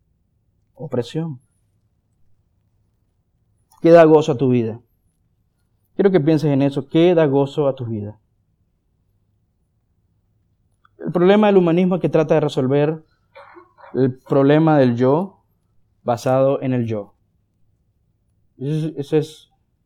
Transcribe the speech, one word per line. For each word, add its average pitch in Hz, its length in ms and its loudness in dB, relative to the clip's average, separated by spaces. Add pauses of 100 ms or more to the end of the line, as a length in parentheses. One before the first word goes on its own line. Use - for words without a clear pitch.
(720)
opresión. 156 680 -10 (2500)
¿Qué 165 120 2
da 170 140 10
gozo 156 260 4
a 131 60 -4
tu 131 120 -2
vida? 113 320 -2 (1120)
Quiero 196 140 0
que 185 120 0
pienses 151 280 0
en 139 120 0
eso. 139 260 -4
¿Qué 170 260 2
da 165 120 2
gozo 139 420 -2
a 131 80 -4
tu 123 100 -12
vida? 107 320 -10 (2750)
El - 140 -10
problema 196 360 2
del 202 100 4
humanismo 180 380 0
es 165 60 -6
que 165 80 -2
trata 160 260 0
de 156 40 2
resolver 147 640 -2 (880)
el 127 240 -2
problema 151 600 2
del 127 160 2
yo 143 480 -2 (580)
basado 135 600 -2
en 131 120 -4
el 120 140 -4
yo. 107 280 -10 (1400)
Eso 151 300 -6
es, 156 100 -10
eso 147 200 -4
es - 340 -8 (340)